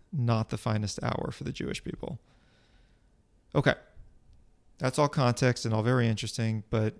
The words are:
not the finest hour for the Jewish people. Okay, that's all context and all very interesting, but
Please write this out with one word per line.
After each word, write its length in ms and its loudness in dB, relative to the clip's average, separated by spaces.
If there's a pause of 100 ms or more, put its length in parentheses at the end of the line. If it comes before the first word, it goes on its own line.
(100)
not 380 0
the 80 -4
finest 460 -2
hour 280 -2
for 140 -10
the 80 -6
Jewish 320 -6
people. 360 -8 (1300)
Okay, 200 4 (1040)
that's 200 -2
all 100 4
context 580 2
and 80 0
all 80 2
very 260 4
interesting, 600 -2
but 300 0